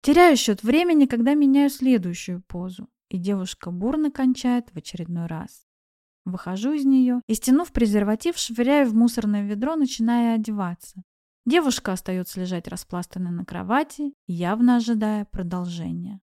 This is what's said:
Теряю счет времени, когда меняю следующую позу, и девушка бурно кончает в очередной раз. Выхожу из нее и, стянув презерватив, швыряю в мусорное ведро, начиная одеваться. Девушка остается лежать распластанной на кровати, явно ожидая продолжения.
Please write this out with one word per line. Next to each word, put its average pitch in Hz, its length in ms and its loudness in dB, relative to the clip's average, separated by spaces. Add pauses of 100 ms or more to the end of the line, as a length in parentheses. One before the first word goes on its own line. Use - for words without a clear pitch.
Теряю 330 340 8
счет - 260 -2
времени, 294 440 4
когда 240 260 0
меняю 277 380 4
следующую 180 720 -2
позу, 185 440 -12 (220)
и 185 100 -6
девушка 185 520 -6
бурно 269 400 -2
кончает 254 600 0
в - 60 -16
очередной 170 500 -8
раз. - 400 -14 (580)
Выхожу 190 480 -4
из 285 120 -2
нее 254 420 4
и, 220 80 0
стянув 277 380 2
презерватив, 214 640 0
швыряю 254 520 2
в 214 60 -2
мусорное 220 480 2
ведро, 214 340 -4
начиная 233 580 0
одеваться. 202 680 -6 (440)
Девушка 262 460 2
остается 185 480 -6
лежать 180 280 -6
распластанной 180 640 -8
на 175 160 -6
кровати, 277 680 -4 (140)
явно 214 500 2
ожидая 214 480 -2
продолжения. 175 960 -8 (120)